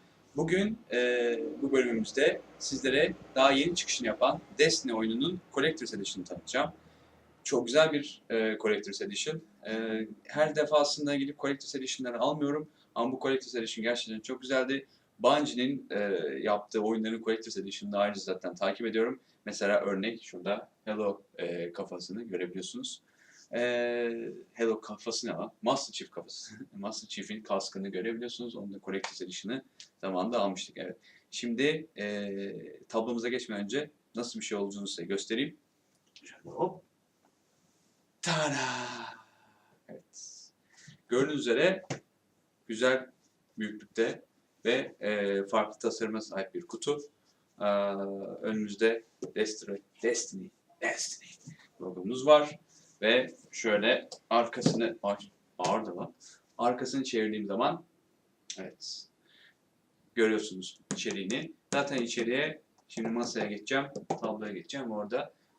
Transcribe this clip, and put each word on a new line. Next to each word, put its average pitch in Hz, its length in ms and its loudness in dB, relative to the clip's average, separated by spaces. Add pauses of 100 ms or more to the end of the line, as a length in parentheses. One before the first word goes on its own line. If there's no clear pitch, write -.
(360)
Bugün, 185 420 2 (140)
e, 123 480 2 (220)
bu 135 100 2
bölümümüzde 127 720 4 (180)
sizlere 135 540 2 (220)
daha 135 160 8
yeni 139 240 4
çıkışını - 320 -2
yapan 123 340 4 (180)
Destiny 143 340 6
oyununun 120 480 0 (120)
Collector's 139 400 0
Edition'ını 98 340 -6
tanıtacağım. 104 440 -2 (720)
Çok 131 240 0
güzel 156 240 8
bir, - 380 -4
e, 110 280 2
Collector's 101 440 0
Edition. 107 400 -4 (260)
E, 110 40 -4 (520)
her 151 320 2
defasında 147 600 4
gidip 139 240 -2
Collector's 139 360 -4
Edition'ları 127 440 -4
almıyorum 151 500 2 (260)
ama 120 160 2
bu 131 100 -4
Collector's 131 340 0
Edition 113 280 -4
gerçekten 113 360 -2
çok 127 220 -8
güzeldi. 131 460 0 (320)
Bungie'nin, 131 680 4
e, 104 100 -2 (420)
yaptığı 104 420 2
oyunların 110 400 0
Collector's 110 340 -2
Edition'ını 101 400 -6
ayrıca 101 240 2
zaten 90 340 -4
takip 98 320 -2
ediyorum. 110 320 2 (260)
Mesela 101 340 2
örnek 101 440 0
şurada 95 460 -6 (160)
Hello, 107 360 0 (160)
e, 87 360 -4
kafasını 92 500 -8
görebiliyorsunuz. 92 760 -6 (520)
E, 120 800 -2 (200)
Hello 113 280 0
kafası 110 460 -6
ne 98 40 -2
lan? 82 200 -4 (100)
Master - 320 0
Chief - 180 -10
kafası. - 420 -12 (120)
<laughs> - 140 -16
Master 110 280 -8
Chief'in - 360 -8
kaskını 98 440 -4
görebiliyorsunuz. 113 680 -6
Onun 101 180 -10
da 98 60 -12
Collector's 95 420 -6
Edition'ı 98 420 -8 (380)
zamanında 95 380 0
almıştık. 95 380 -2
Evet. - 200 -10 (340)
Şimdi, 139 560 0 (100)
e, 101 880 -6
tablomuza 117 420 -2
geçmeden 110 340 -4
önce 139 280 -4 (240)
nasıl 113 240 -6
bir 107 60 -8
şey 107 120 -2
olduğunu 101 300 -4
size 87 160 -8
göstereyim. 127 540 -2 (560)
Şöyle - 300 -20
hop. - 400 -4 (1400)
Tada! 151 340 0 (1300)
Evet. - 600 -20 (560)
Gördüğünüz 139 320 2
üzere 147 460 4 (840)
güzel 127 420 2 (480)
büyüklükte 110 680 -2 (400)
ve, 127 340 2
e, 101 480 0
farklı 107 320 0
tasarıma 110 420 -2
sahip - 320 -6
bir - 80 -4
kutu. - 360 -2 (600)
Aa, 101 360 2 (460)
önümüzde 110 640 2 (320)
Destiny, 107 420 -2 (260)
Destiny, 185 440 -2 (340)
Destiny - 480 -4 (520)
logomuz 92 440 -4
var. 151 340 8 (420)
Ve 123 340 4 (160)
şöyle 113 580 2 (200)
arkasını, 117 760 2
ay, 101 120 2 (440)
ağır 107 260 2
da 87 120 -8
lan. - 160 -8 (440)
Arkasını 127 460 0
çevirdiğim 107 440 0
zaman, 127 360 0 (760)
evet, - 480 -12 (1080)
görüyorsunuz 107 640 2 (140)
içeriğini. 101 580 -4 (220)
Zaten 139 240 0
içeriye 123 640 0 (260)
şimdi 113 220 -4
masaya 113 360 -2
geçeceğim, 131 400 -2 (360)
tabloya 107 320 -4
geçeceğim. 127 380 -8
Orada 107 420 -4 (260)